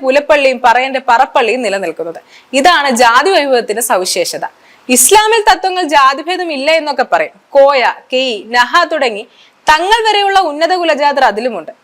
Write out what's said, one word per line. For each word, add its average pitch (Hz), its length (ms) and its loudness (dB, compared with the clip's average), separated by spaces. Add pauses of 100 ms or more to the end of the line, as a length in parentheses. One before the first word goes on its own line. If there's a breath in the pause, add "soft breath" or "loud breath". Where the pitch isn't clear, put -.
പുലപ്പള്ളിയും 269 600 2
പറയന്റെ 254 440 0
പറപ്പള്ളിയും 247 580 0
നിലനിൽക്കുന്നത്. 170 540 -6 (320 soft breath)
ഇതാണ് 285 380 2 (120)
ജാതി 247 340 4
വൈഭവത്തിന്റെ 240 540 0
സവിശേഷത. 180 540 -4 (440 soft breath)
ഇസ്ലാമിൽ 427 600 2
തത്വങ്ങൾ 370 320 -2 (120)
ജാതിഭേദം 311 580 0
ഇല്ല 277 180 -2 (100)
എന്നൊക്കെ 285 320 -4
പറയും. 160 240 -2 (200)
കോയ, 277 360 4 (200)
കെയ്, 254 220 -2 (220)
നഹ 247 280 2 (100)
തുടങ്ങി 240 320 -4 (460 soft breath)
തങ്ങൾ 381 360 0
വരെയുള്ള 403 320 2
ഉന്നത 330 340 -2
കുലജാതർ 285 500 0
അതിലുമുണ്ട്. 214 480 -4 (120)